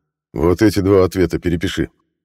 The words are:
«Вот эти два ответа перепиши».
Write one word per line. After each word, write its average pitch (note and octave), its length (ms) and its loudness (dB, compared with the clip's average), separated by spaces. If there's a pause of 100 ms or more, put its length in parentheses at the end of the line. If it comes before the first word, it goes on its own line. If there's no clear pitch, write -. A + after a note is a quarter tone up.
(340)
«Вот E2 260 0
эти E2+ 200 2
два F#2+ 240 4
ответа F2+ 340 -2
перепиши». E2+ 500 -4 (360)